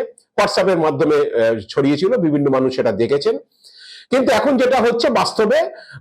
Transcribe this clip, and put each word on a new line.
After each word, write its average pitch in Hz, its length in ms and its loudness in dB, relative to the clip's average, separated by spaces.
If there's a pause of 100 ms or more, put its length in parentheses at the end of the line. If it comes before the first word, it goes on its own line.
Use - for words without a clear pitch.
(360)
WhatsApp-এর 196 420 0
মাধ্যমে, 151 380 0
আহ, 113 420 0 (100)
ছড়িয়েছিল, 147 480 0
বিভিন্ন 147 340 0
মানুষ 131 260 0
সেটা - 160 0
দেখেছেন। 143 460 -2 (720)
কিন্তু 262 220 2
এখন 269 240 2
যেটা 254 200 2
হচ্ছে 240 340 0
বাস্তবে, 226 600 0 (300)